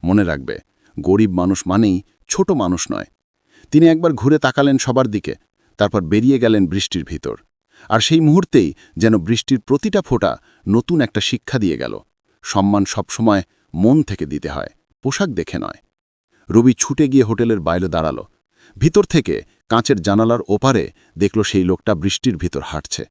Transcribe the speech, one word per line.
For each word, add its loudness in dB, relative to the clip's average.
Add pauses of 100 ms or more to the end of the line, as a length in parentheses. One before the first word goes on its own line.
মনে 2
রাখবে, -6 (400)
গরিব 2
মানুষ -2
মানেই 2 (260)
ছোট -2
মানুষ -2
নয়।" -8 (680)
তিনি 6
একবার 2
ঘুরে 2
তাকালেন 2
সবার 0
দিকে, -6 (420)
তারপর 0
বেরিয়ে 2
গেলেন 2
বৃষ্টির -4
ভিতর। -10 (520)
আর 2
সেই 2
মুহূর্তেই 4 (240)
যেন 2
বৃষ্টির -2
প্রতিটা -2
ফোঁটা -2 (300)
নতুন 0
একটা -2
শিক্ষা -6
দিয়ে -2
গেল, -10 (440)
সম্মান 0
সবসময় -2 (300)
মন 2
থেকে -6
দিতে -8
হয়, -10 (320)
পোশাক -4
দেখে -6
নয়। -10 (720)
রবি 4
ছুটে -2
গিয়ে 4
হোটেলের 0
বাইরে -2
দাঁড়াল। -4 (540)
ভিতর 2
থেকে -2 (280)
কাঁচের 2
জানালার 2
ওপারে 0 (260)
দেখল 0
সেই 0
লোকটা -2
বৃষ্টির -4
ভিতর -6
হাঁটছে। -10